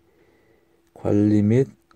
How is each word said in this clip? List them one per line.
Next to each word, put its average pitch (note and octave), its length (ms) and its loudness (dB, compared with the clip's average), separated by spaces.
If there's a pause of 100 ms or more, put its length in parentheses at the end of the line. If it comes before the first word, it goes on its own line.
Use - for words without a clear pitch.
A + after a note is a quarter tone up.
(920)
관리 G#2 500 0
및 A#2 240 0 (280)